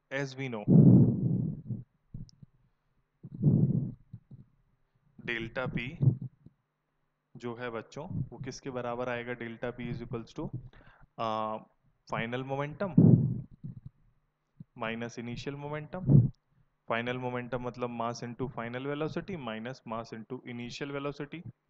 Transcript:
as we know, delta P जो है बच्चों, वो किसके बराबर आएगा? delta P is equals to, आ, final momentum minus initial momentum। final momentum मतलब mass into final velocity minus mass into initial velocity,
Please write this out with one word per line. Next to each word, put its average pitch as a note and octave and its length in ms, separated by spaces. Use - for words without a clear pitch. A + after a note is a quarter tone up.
as C#3 200
we C3 200
know, - 340
delta A#2 460
P C3 300
जो A#2 180
है B2 140
बच्चों, A2+ 360
वो A#2+ 80
किसके C3+ 320
बराबर B2 400
आएगा? A#2+ 240
delta A#2 400
P A#2+ 140
is A#2 140
equals A#2 380
to, D#3+ 100
आ, A2 380
final A#2+ 420
momentum D3+ 440
minus A#2 420
initial A#2+ 460
momentum। D3+ 640
final A#2+ 280
momentum B2 460
मतलब A#2+ 380
mass A#2 220
into A#2+ 320
final B2 300
velocity D#3 520
minus A2 400
mass A2+ 260
into A2+ 260
initial A#2+ 400
velocity, C#3+ 480